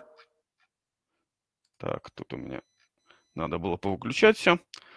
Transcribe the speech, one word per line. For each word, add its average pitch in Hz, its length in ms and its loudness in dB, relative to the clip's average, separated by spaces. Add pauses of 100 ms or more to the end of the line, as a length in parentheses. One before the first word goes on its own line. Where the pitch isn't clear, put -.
(1800)
Так, - 300 -6
тут - 220 -12
у - 40 -8
меня 64 240 -10 (720)
надо 80 240 -2
было 87 180 -2
повыключать 117 600 2
всё. - 220 4 (380)